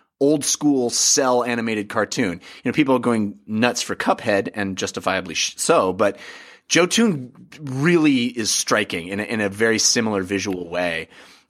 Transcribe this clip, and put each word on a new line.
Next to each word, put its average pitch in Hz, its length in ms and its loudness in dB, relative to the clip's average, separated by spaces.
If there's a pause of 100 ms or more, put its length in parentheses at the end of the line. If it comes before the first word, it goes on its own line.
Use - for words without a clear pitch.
(200)
old 143 240 2
school 135 460 2
cell 127 540 2
animated 113 440 -2
cartoon. 101 520 -2 (240)
You 127 60 -2
know, - 20 0
people 135 240 0
are 120 40 0
going 110 460 0
nuts 113 360 0
for 98 120 -6
Cuphead, 117 600 0
and 98 220 -4
justifiably 92 580 -4
sh-, - 240 -4
so, 117 340 2
but 101 260 0 (500)
Jotun 175 640 2 (280)
really 143 640 4
is 120 260 -2
striking 95 580 0
in 98 120 -4
a, - 20 -2
in 110 180 -4
a 101 80 2
very 110 300 2
similar 110 440 0
visual 92 460 -4
way. 85 400 -2 (420)